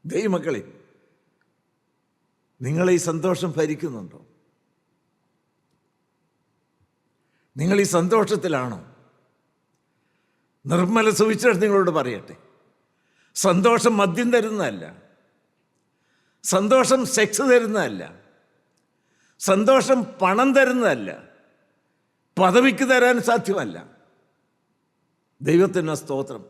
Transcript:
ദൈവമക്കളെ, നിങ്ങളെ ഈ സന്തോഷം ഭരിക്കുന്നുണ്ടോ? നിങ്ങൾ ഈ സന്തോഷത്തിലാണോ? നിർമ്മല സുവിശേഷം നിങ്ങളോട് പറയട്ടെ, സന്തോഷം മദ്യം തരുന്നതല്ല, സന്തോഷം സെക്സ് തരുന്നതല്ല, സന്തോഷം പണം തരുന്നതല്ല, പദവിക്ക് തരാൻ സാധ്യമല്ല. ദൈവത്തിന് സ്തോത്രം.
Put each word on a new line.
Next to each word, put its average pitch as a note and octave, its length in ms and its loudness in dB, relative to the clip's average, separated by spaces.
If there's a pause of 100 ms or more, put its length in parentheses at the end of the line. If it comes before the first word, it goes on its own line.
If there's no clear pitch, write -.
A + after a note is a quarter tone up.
ദൈവമക്കളെ, D#3+ 560 -4 (2000)
നിങ്ങളെ E3 320 0
ഈ E3+ 160 2
സന്തോഷം E3 460 -4
ഭരിക്കുന്നുണ്ടോ? D3+ 640 -6 (3250)
നിങ്ങൾ F3+ 260 0
ഈ G3 60 2 (100)
സന്തോഷത്തിലാണോ? E3+ 840 -2 (1900)
നിർമ്മല F#3 460 0
സുവിശേഷം G#3+ 500 2
നിങ്ങളോട് G3 300 2
പറയട്ടെ, B2 440 -6 (1000)
സന്തോഷം A3 600 2
മദ്യം G3+ 340 0
തരുന്നതല്ല, G3+ 540 -2 (1600)
സന്തോഷം A#3+ 600 2
സെക്സ് G#3+ 440 -2
തരുന്നതല്ല, G#3 540 0 (1400)
സന്തോഷം A3 580 2 (200)
പണം G3 340 2
തരുന്നതല്ല, A#3 560 0 (1300)
പദവിക്ക് A3+ 500 2
തരാൻ B3 340 4
സാധ്യമല്ല. F#3 560 -2 (1600)
ദൈവത്തിന് E3 540 0
സ്തോത്രം. C3+ 540 -10